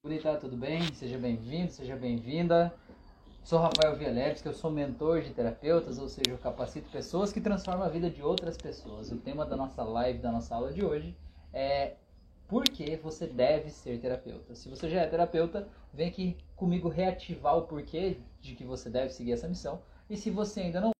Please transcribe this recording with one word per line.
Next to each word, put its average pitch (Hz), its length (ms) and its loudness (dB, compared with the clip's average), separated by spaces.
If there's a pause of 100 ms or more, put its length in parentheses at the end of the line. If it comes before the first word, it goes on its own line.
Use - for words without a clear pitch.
Bonita, 151 300 0
tudo 127 220 -4
bem? 156 260 0 (120)
Seja 123 220 -6
bem-vindo, 123 540 0
seja 131 240 -8
bem-vinda. 147 760 4 (680)
Sou 165 160 4
Rafael 156 380 6
Vielepes, 139 460 0
que 151 80 -6
eu 139 40 -4
sou - 160 -2
mentor 151 520 2
de 143 80 -6
terapeutas, 131 680 2
ou 139 120 -6
seja, 127 200 -2
eu 123 80 -4
capacito 123 540 -4
pessoas 180 400 0
que 214 80 -2
transformam 190 460 0
a 165 40 2
vida 170 200 0
de 147 120 -8
outras 165 360 0
pessoas. 110 560 -8
O - 20 -2
tema 143 300 -4
da 135 100 -2
nossa 135 260 -4
live, 117 380 0
da 120 100 -2
nossa 117 260 -2
aula 131 180 -2
de 196 100 0
hoje 160 320 -2 (380)
é 139 400 0 (560)
por 226 160 2
que 160 320 2
você 156 280 -6
deve 147 440 4
ser 127 280 -6
terapeuta. 120 580 -6
Se - 120 -16
você 147 220 -6
já 180 100 2
é 160 80 4
terapeuta, 165 640 2 (240)
vem 165 160 0
aqui 180 260 -2 (180)
comigo 175 360 2
reativar 160 680 2
o 165 40 4
porquê 160 560 -4 (240)
de 131 140 -12
que 131 100 -12
você 127 240 -8
deve 131 200 0
seguir 120 220 -4
essa 120 160 -2
missão. 170 360 -6 (260)
E 208 80 -4
se 220 120 -4
você 208 300 0
ainda 180 220 0
não 220 180 4